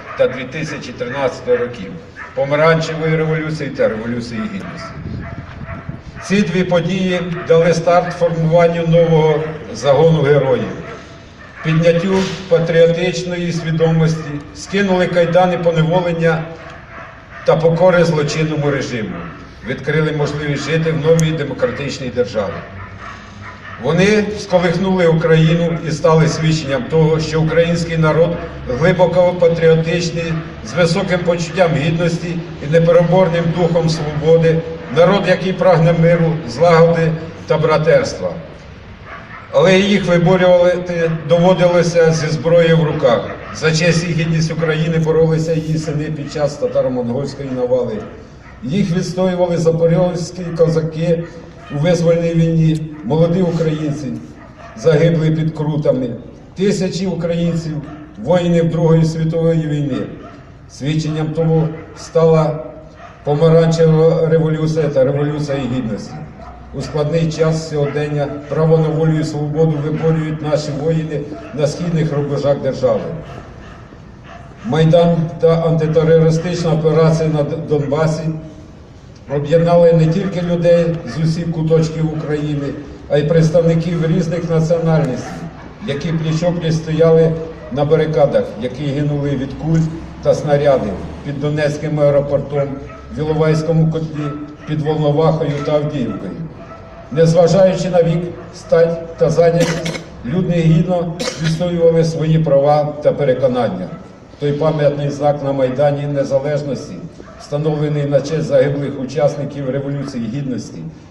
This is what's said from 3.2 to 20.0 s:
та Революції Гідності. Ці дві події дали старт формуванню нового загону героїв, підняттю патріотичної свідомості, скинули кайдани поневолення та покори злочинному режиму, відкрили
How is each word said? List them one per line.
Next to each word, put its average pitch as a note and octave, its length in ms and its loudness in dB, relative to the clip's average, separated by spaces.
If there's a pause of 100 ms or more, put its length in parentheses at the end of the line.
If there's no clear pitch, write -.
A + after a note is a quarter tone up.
та A#2+ 180 0
Революції A2+ 540 -6
Гідності. E3 520 -10 (1300)
Ці G3+ 180 2
дві F#3 220 0
події F3+ 580 0 (260)
дали E3 260 4
старт F3 400 2
формуванню E3+ 760 2
нового D#3+ 560 4 (300)
загону C#3+ 480 4
героїв, C3 460 2 (960)
підняттю E3+ 520 2 (340)
патріотичної E3+ 1040 2
свідомості, D#3+ 800 0 (260)
скинули F#3 520 0
кайдани F3 500 2
поневолення E3 880 0 (1000)
та D#3+ 100 4
покори E3 480 4
злочинному D3+ 680 0
режиму, A#2 440 -6 (520)
відкрили D#3 440 -2